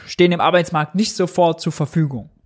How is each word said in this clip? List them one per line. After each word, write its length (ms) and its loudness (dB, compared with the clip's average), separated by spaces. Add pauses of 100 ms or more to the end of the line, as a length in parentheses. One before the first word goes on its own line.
stehen 260 2
dem 100 -2
Arbeitsmarkt 520 0
nicht 220 -2
sofort 460 0
zur 100 -4
Verfügung. 580 -4 (160)